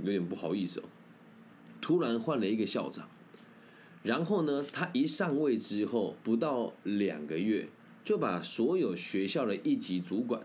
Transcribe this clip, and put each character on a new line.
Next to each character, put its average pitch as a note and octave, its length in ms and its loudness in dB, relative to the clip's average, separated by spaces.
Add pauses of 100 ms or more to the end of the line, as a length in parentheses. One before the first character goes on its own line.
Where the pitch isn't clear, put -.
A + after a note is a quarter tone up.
有 F#2+ 80 0
点 F#2 120 2
不 E2+ 120 -4
好 E2 180 -4
意 G2 120 0
思 - 140 -6
哦。 - 40 -8 (1000)
突 E3+ 180 2
然 A#2 200 2
换 C3+ 200 0
了 G2 80 2
一 A2 80 2
个 A2 80 2
校 G2+ 260 -2
长， - 180 -10 (960)
然 C3+ 200 2
后 F#3 200 2
呢， C#3+ 280 2
他 E3 220 -2
一 C#3+ 140 4
上 D#3+ 320 0
位 C3+ 180 4
之 G#2 260 -2
后 G2+ 400 0
不 A2+ 120 2
到 B2 380 0 (100)
两 F#2 420 0
个 D#2 140 -2
月， G#2 280 0 (380)
就 G#3 140 2
把 F#2 200 0
所 C#3 380 0
有 A2 180 0
学 G2 320 -2
校 B2+ 200 0
的 G2 80 0
一 C#3 200 0
级 F#2+ 240 -2
主 F#2 220 -2
管 A#2 240 -4